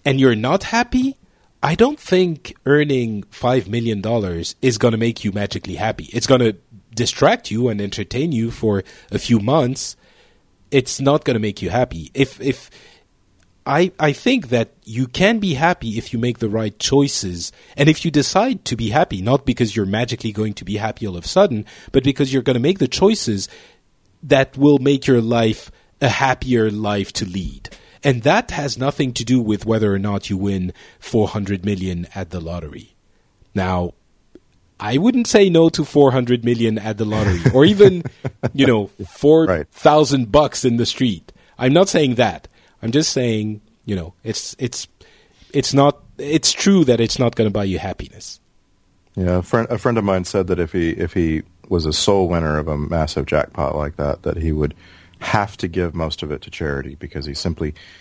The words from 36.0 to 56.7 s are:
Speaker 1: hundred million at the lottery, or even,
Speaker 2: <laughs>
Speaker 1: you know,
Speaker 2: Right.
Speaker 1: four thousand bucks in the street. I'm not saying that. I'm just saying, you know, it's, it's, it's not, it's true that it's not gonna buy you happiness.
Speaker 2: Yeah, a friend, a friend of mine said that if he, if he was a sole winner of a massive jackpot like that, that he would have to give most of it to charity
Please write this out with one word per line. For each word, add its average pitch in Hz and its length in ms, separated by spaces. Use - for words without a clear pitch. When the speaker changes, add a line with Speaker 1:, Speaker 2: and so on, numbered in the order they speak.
Speaker 1:
hundred 123 340
million 113 340
at 107 200
the 110 60
lottery, 104 360
or 131 140
even, 190 360
Speaker 2:
<laughs> - 260
Speaker 1:
you 135 120
know, 107 320
Speaker 2:
Right. 95 100
Speaker 1:
four 143 600
thousand 139 640
bucks 147 320
in 120 140
the 117 80
street. 107 460
I'm 131 160
not 185 140
saying 135 280
that. 113 320
I'm 113 80
just 151 220
saying, 107 480
you 104 100
know, 87 200
it's, - 340
it's, - 300
it's 135 220
not, 139 240
it's 147 360
true 196 320
that 120 160
it's 113 180
not 120 180
gonna 110 140
buy 101 140
you 95 140
happiness. - 640
Speaker 2:
Yeah, 90 220
a 90 40
friend, 113 280
a 120 60
friend 117 220
of 104 60
mine 95 200
said 95 220
that 90 120
if 85 140
he, 85 180
if 82 220
he 80 300
was 85 160
a 78 80
sole 95 360
winner 80 300
of 78 100
a 76 100
massive 76 480
jackpot 73 500
like 73 200
that, 73 260
that 78 160
he 82 140
would 76 200
have - 400
to 95 100
give 85 260
most 80 280
of 76 100
it 71 100
to - 80
charity 71 440